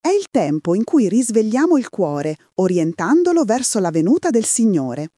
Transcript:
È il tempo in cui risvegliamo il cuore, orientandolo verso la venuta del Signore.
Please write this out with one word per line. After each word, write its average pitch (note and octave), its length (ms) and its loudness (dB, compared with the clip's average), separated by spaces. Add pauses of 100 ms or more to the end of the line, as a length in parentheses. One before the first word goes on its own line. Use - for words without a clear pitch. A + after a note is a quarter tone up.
È D#4 80 -2
il G4 220 0
tempo D#3+ 440 0
in G#3+ 100 0
cui A#3+ 240 2
risvegliamo A#3 680 2
il B3+ 140 -2
cuore, D3+ 460 -4 (180)
orientandolo F#3+ 880 0
verso A3+ 340 -2
la F3+ 120 0
venuta F3+ 400 0
del A3+ 160 0
Signore. D3+ 720 -2